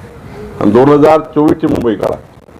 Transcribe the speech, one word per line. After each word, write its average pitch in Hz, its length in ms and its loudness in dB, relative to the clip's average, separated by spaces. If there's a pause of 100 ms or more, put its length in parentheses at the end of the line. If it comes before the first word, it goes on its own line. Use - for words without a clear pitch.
(600)
आणि 104 100 2
दोन 127 180 4
हजार 151 300 4
चोवीसची 156 480 -2
मुंबई 120 280 -2
काढा. - 200 -6 (440)